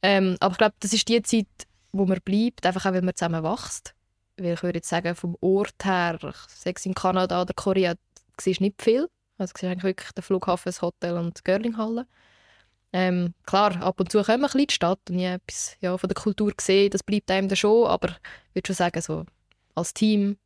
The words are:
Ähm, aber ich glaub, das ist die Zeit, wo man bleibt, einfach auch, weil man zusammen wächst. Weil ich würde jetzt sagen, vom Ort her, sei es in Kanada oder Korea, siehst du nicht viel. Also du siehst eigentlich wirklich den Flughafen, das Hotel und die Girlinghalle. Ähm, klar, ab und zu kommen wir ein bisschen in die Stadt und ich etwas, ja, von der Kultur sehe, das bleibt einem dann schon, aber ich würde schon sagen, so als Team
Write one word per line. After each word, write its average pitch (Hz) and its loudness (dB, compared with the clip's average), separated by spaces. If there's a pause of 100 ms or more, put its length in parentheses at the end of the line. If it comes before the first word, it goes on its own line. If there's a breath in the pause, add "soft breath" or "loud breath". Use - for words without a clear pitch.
Ähm, 190 4
aber 190 2
ich 180 -8
glaub, 214 4
das 202 -2
ist 220 0
die 226 4
Zeit, 220 0 (460)
wo 190 2
man 185 0
bleibt, 214 0
einfach 185 0
auch, 190 0
weil 185 2
man 180 -2
zusammen 165 -2
wächst. - -6 (420)
Weil 175 -2
ich 170 -6
würde 170 -2
jetzt - -10
sagen, 175 -2
vom 175 -6
Ort 196 0 (100)
her, 175 0 (300)
sei - -8
es - -10
in 185 -4
Kanada 185 0
oder 180 -4
Korea, 185 0 (440)
siehst 185 0
du 190 2
nicht - -2
viel. 262 4 (300)
Also 185 -6
du - -18
siehst 185 -4
eigentlich 180 -6
wirklich - -4
den - -10
Flughafen, 185 0
das - -8
Hotel 175 -4
und 170 -4
die - -20
Girlinghalle. 226 -2 (880 soft breath)
Ähm, 180 0 (120)
klar, 190 2
ab - -2
und 180 -2
zu 208 4
kommen 226 2
wir 285 2
ein - -2
bisschen 269 2
in 285 2
die - -2
Stadt 180 0 (100)
und 180 -2
ich 180 -2
etwas, - -8
ja, 185 -2
von 185 -4
der - -2
Kultur 208 0
sehe, 196 4
das 196 -2
bleibt 202 -2
einem 190 2
dann 196 2
schon, 220 6
aber - 0 (400 loud breath)
ich - -10
würde 185 -4
schon 190 -2
sagen, 175 0
so 156 -6 (500)
als - -4
Team 202 2